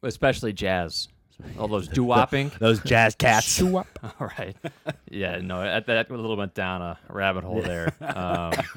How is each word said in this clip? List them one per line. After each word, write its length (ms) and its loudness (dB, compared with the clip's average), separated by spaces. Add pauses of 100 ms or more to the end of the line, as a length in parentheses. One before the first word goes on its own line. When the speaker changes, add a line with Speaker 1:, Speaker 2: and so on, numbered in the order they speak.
Speaker 1:
Especially 500 0
jazz. 560 -2 (500)
All 100 -4
those 200 -2
Speaker 2:
<laughs> 80 -4
Speaker 1:
doo-wopping. 540 2 (100)
Speaker 2:
Those 200 6
jazz 340 4
cats. 320 6
Speaker 3:
Shoo-wop. 400 2 (160)
Speaker 1:
<laughs> 180 -14
All 180 -6
right. 180 -10 (540)
Yeah, 280 -4
no, 240 -4
that, 240 -2
that 240 0
little 260 -4
went 180 -6
down 280 -4
a 160 -8 (120)
rabbit 340 -2
hole 160 -4
Speaker 2:
Yeah. 60 -6 (340)
Speaker 1:
there. 180 -8
Um, 340 -2 (240)